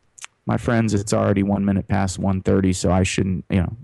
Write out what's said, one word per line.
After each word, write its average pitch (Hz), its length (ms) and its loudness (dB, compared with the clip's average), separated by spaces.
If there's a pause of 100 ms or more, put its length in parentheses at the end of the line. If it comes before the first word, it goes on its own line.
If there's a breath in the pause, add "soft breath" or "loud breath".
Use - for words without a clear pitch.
(460)
my 113 100 0
friends, 113 380 0
it's 101 180 -2
already 104 300 2
one 101 220 0
minute 98 240 0
past 98 300 -2
one 95 220 -2
thirty, 95 320 2
so 90 200 -2
I 92 100 4
shouldn't, 92 480 -2
you 95 100 2
know, - 240 -2